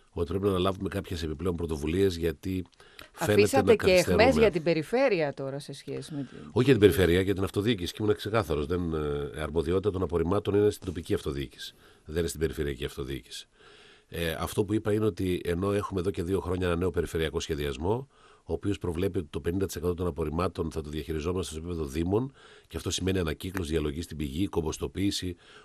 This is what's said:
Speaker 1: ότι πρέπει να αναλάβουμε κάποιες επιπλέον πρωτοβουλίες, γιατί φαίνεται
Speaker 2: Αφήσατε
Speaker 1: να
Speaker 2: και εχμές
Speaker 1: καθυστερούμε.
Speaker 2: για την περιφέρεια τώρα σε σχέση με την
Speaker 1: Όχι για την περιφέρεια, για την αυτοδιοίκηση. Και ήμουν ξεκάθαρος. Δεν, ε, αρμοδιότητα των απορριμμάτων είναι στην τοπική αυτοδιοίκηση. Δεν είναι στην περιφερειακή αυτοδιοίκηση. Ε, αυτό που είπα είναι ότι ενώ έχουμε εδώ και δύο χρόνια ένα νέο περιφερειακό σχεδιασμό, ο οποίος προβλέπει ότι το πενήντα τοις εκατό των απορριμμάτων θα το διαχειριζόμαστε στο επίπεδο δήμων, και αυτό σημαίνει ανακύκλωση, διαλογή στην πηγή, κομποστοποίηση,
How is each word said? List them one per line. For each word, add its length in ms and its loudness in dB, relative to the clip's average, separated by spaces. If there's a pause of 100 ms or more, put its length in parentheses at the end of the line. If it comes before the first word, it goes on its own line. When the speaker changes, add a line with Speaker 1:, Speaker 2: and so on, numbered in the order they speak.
(140)
Speaker 1:
ότι 140 -2
πρέπει 160 -2
να 60 4
αναλάβουμε 380 0
κάποιες 340 -4
επιπλέον 340 -2
πρωτοβουλίες, 600 0
γιατί 480 -4 (480)
φαίνεται 300 2
Speaker 2:
Αφήσατε 280 4
Speaker 1:
να 40 10
Speaker 2:
και 160 4
εχμές 140 8
Speaker 1:
καθυστερούμε. 360 6
Speaker 2:
για 100 6
την 120 -2
περιφέρεια 720 0
τώρα 240 -8
σε 140 -12
σχέση 420 -10
με 80 -6
την 160 -12 (140)
Speaker 1:
Όχι 120 4
για 80 8
την 80 8
περιφέρεια, 400 8
για 140 2
την 100 0
αυτοδιοίκηση. 480 -2
Και 100 -14
ήμουν 140 4
ξεκάθαρος. 500 -2
Δεν, 280 -2
ε, 480 -4
αρμοδιότητα 480 0
των 120 -2
απορριμμάτων 520 0
είναι 160 6
στην 160 -10
τοπική 280 -4
αυτοδιοίκηση. 600 -6 (300)
Δεν 140 -6
είναι 100 0
στην 120 -6
περιφερειακή 440 -2
αυτοδιοίκηση. 600 -10 (640)
Ε, 300 -4
αυτό 260 -2
που 100 -2
είπα 180 0
είναι 120 2
ότι 400 0
ενώ 280 0
έχουμε 280 -2
εδώ 100 0
και 120 -6
δύο 180 0
χρόνια 260 -2
ένα 100 2
νέο 140 0
περιφερειακό 500 -2
σχεδιασμό, 680 -4 (360)
ο 80 -6
οποίος 260 -4
προβλέπει 400 -2
ότι 120 -6
το 100 -6
πενήντα 260 -2
τοις 100 -8
εκατό 180 -2
των 120 -4
απορριμμάτων 640 -2
θα 100 -6
το 100 -8
διαχειριζόμαστε 640 -4
στο 100 -8
επίπεδο 200 -4
δήμων, 480 0 (340)
και 100 -12
αυτό 140 -6
σημαίνει 280 0
ανακύκλωση, 520 -4
διαλογή 320 0
στην 140 -10
πηγή, 300 -2
κομποστοποίηση, 920 -2 (280)